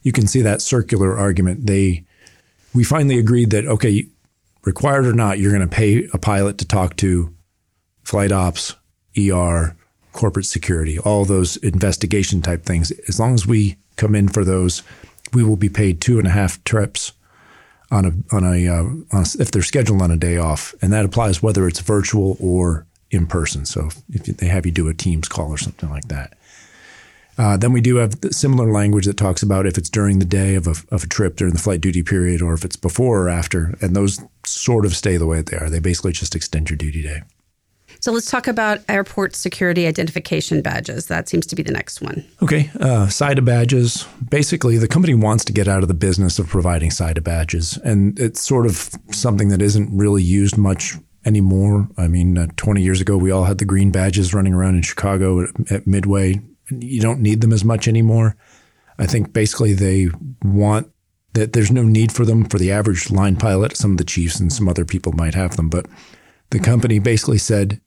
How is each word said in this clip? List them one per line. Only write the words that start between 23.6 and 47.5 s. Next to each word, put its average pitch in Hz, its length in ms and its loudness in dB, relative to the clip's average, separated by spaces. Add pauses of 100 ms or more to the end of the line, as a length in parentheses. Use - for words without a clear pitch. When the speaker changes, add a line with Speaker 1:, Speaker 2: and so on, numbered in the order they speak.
Speaker 1:
So - 260 -6 (220)
if - 120 -6
they - 240 -4
have 90 180 0
you 87 60 -2
do 80 160 -2
a 80 60 -4
Teams 80 340 -2
call 76 220 -6
or 73 80 -6
something - 300 -8
like 71 200 -8
that. 69 280 -10 (1000)
Uh, 104 180 2
then 120 160 2
we 123 80 2
do 123 160 4
have 117 260 0
the - 100 -4
similar 123 400 2
language 104 340 2
that 101 100 -2
talks 95 260 0
about 98 240 2
if 90 120 0
it's 82 120 -6
during 101 280 2
the 95 60 2
day 95 320 0
of 85 100 0
a, 80 80 0 (160)
of - 140 -2
a - 20 -8
trip 90 300 -2
during 90 180 0
the 80 60 0
flight 92 200 -2
duty 90 220 0
period, 90 400 0
or 85 120 0
if 82 100 -4
it's - 120 -8
before 113 460 0
or 90 60 2
after, 87 520 -2
and 92 140 -2
those 98 260 0 (240)
sort 117 400 0
of 85 120 0
stay 92 200 0
the 82 100 0
way 80 140 0
they 78 160 -6
are. 80 140 -6
They 80 80 -2
basically 87 340 -2
just - 220 -6
extend 78 360 -4
your 76 80 -4
duty 78 240 -6
day. 76 200 -8 (800)
Speaker 2:
So 240 120 -2
let's 233 180 -4
talk 247 160 -2
about 214 340 0 (100)
airport 196 440 -2
security 180 520 -2
identification 160 760 -2
badges. - 460 -6
That - 220 -6
seems 170 180 -2
to - 100 -10
be 156 60 -6
the 135 100 -6
next - 300 -8
one. - 220 -8 (180)
Speaker 1:
Okay, 147 360 0
uh, 117 280 2
sida 135 360 0
badges. 120 640 2 (220)
Basically, 147 480 2
the 113 100 2
company 165 280 4
wants 110 320 2
to 107 60 -4
get 101 140 2
out 98 160 2
of 90 60 0
the 92 60 2
business 90 440 0
of 92 80 -2
providing 85 440 0
sida 82 340 -2
badges, 82 540 -2